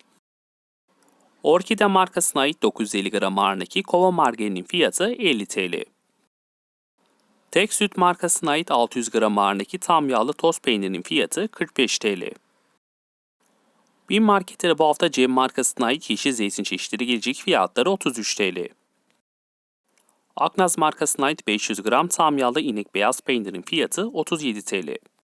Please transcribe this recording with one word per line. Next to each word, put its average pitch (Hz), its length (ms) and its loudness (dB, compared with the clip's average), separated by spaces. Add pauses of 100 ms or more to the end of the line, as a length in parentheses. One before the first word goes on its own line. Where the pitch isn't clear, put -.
(1400)
Orkide 185 420 4
markasına 185 560 2
ait 147 220 0
dokuz 104 300 0
yüz - 20 -6
elli 98 160 -2
gram 98 280 0
ağırlığındaki 98 440 0
kova 180 280 4
margarinin 110 520 0
fiyatı 175 480 0
elli 151 340 0
T 92 260 -4
L. 85 120 -6 (1700)
Tek 196 220 2
Süt 208 240 -2
markasına 175 540 2
ait 160 200 0
altı 120 280 2
yüz 113 100 -4
gram 107 280 2
ağırlığındaki 101 400 0
tam 156 320 2
yağlı 123 240 0
toz - 260 0
peynirinin 95 420 -2
fiyatı 156 460 -2
kırk - 300 -6
beş - 220 0
T 98 220 -2
L. - 100 -8 (1800)
Bin 214 140 4
Market'e 190 540 2
bu 156 80 4
hafta 151 260 2
Cem 127 200 2
markasına 127 540 0
ait 139 240 -2
yeşil 117 220 0
zeytin 107 320 -4
çeşitleri 104 420 -6
gelecek. 123 300 -2
Fiyatları 131 540 0
otuz 139 300 -2
üç - 160 -4
T 92 200 -2
L. 87 120 -6 (1700)
Aknaz 175 420 0
markasına 151 480 0
ait 151 220 -2
beş 107 220 -2
yüz 101 120 -6
gram 123 260 2
tam 156 300 2
yağlı 131 240 0
inek 107 340 -6
beyaz 104 260 0
peynirin 98 400 -4
fiyatı 165 460 -2
otuz 165 360 -4
yedi 107 180 -4
T 92 260 -6
L. 67 100 -8 (400)